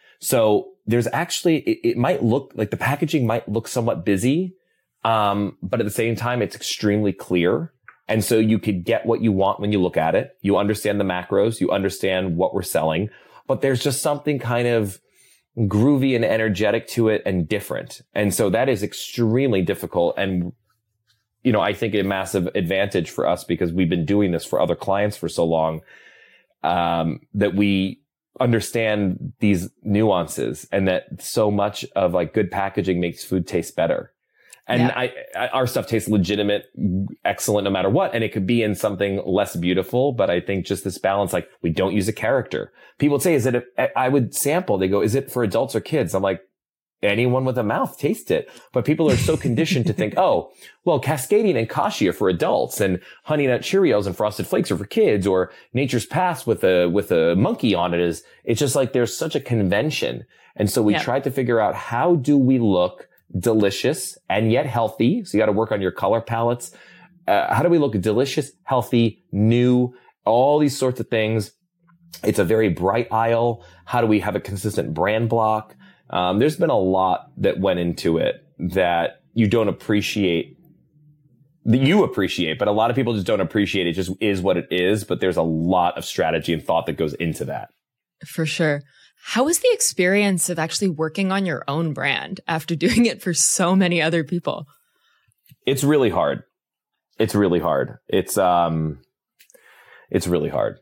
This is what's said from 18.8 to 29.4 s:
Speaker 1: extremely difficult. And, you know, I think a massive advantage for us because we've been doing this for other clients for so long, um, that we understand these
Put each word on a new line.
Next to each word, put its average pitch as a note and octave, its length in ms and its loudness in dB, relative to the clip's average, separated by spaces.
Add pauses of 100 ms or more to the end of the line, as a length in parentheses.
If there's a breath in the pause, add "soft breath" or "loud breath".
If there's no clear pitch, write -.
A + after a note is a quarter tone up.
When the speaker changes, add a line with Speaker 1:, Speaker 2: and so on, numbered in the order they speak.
Speaker 1:
extremely A2+ 760 0
difficult. F2 560 -2
And, F#2 340 -2 (920)
you B2+ 100 2
know, G2+ 80 2
I G2+ 120 0
think G#2+ 220 -4
a G2 80 2
massive F#2+ 520 -2
advantage F#2+ 540 -2
for - 180 -4
us F2+ 180 -2
because F2 260 -2
we've F2 180 0
been F2 160 0
doing G2+ 260 2
this E2 140 -4
for - 140 -2
other F2 160 0
clients G2+ 400 -2
for E2 140 -8
so E2+ 160 -2
long, D#2+ 360 -2 (840 loud breath)
um, E2+ 560 -2 (140)
that G2+ 220 0
we G2 460 0 (380)
understand G#2+ 1000 0
these G2 300 2 (140)